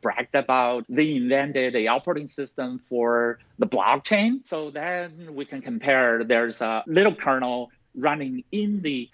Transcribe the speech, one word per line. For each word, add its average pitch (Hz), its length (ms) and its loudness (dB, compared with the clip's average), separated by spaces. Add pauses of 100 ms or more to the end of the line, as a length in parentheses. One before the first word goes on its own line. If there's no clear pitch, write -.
bragged 123 320 -4
about 123 560 2
they 151 280 2
invented 131 580 0
the 110 140 2
operating 147 360 0
system 131 640 -8
for 120 480 0 (220)
the 233 80 2
blockchain. 214 800 2
So 156 240 -8
then 165 640 -8
we 139 100 -6
can 135 160 -12
compare, 120 600 2
there's 117 380 2
a 113 260 -2
Little 185 260 4
Kernel 123 560 -2 (300)
running 135 520 -2
in 208 320 -2
the 131 300 -4